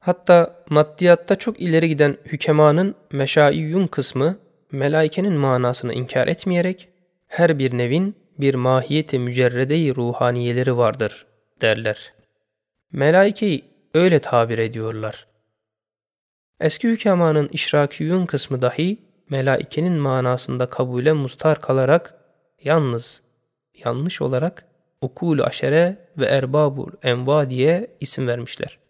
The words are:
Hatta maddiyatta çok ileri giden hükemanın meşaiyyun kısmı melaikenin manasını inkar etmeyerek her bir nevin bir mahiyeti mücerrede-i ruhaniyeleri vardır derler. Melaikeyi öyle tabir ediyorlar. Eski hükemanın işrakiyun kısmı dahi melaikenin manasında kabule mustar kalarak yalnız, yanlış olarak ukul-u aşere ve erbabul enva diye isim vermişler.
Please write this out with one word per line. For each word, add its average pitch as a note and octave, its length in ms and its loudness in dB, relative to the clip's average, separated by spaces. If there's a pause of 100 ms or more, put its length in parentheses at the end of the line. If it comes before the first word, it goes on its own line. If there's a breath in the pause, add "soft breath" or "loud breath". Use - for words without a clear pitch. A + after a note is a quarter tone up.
Hatta F3 680 2
maddiyatta E3+ 680 2
çok - 240 -8
ileri E3 280 2
giden D3 280 2 (100)
hükemanın D3+ 680 2 (180)
meşaiyyun D#3 720 0
kısmı D3 520 -2 (340)
melaikenin D#3 640 0
manasını B2+ 600 0
inkar B2+ 340 -2
etmeyerek F3+ 600 -2 (380)
her E3 320 2
bir C3 200 -2
nevin F3+ 440 -2 (160)
bir C#3 160 2
mahiyeti C3 640 0
mücerrede-i B2+ 760 0
ruhaniyeleri A#2+ 800 0
vardır A2 500 -2 (340)
derler. A2 520 -2 (800)
Melaikeyi F3+ 720 2 (300)
öyle E3+ 240 4
tabir A#2 400 0
ediyorlar. A2 680 -6 (1300)
Eski D#3+ 280 0
hükemanın E3+ 600 2
işrakiyun D#3 800 -2
kısmı C3+ 360 -4
dahi D#3+ 360 -2 (320)
melaikenin C#3 640 -2
manasında B2+ 760 -2
kabule B2+ 420 -2
mustar D3+ 480 -2
kalarak C3+ 540 0 (480)
yalnız, C3+ 600 -2 (600)
yanlış C3+ 380 -4
olarak C3+ 440 -4 (340)
ukul-u C#3+ 420 -2
aşere E3+ 680 -2 (100)
ve C3 80 0
erbabul C#3 640 0 (120)
enva C3 480 0
diye D#3 500 0
isim C3 260 -6
vermişler. - 520 -8 (120)